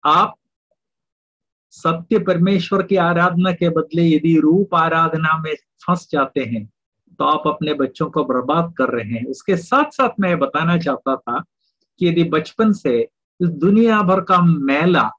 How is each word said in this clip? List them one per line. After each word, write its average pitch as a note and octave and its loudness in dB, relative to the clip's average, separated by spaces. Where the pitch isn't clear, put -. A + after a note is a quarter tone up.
आप F3 2
सत्य E3+ -2
परमेश्वर F#3 0
की G3 0
आराधना F3 2
के F3 0
बदले D#3+ 0
यदि D#3 4
रूप F3 2
आराधना D#3+ 0
में D#3 -6
फंस - -6
जाते C#3 -2
हैं A2+ -6
तो C#3+ 0
आप D3+ 0
अपने D3+ -4
बच्चों C#3 -4
को D3+ -2
बर्बाद C3+ -2
कर C3 -2
रहे A2+ -6
हैं। A#2 -6
उसके C3+ -4
साथ C#4 -2
साथ G#3 -2
मैं F3+ 0
बताना D#3+ 0
चाहता C3+ -4
था B2+ -8
कि F3 0
यदि E3+ 2
बचपन D#3 0
से B2 -2
इस F3+ 0
दुनिया G#3 2
भर F#3+ 2
का F#3 2
मैला D3+ 2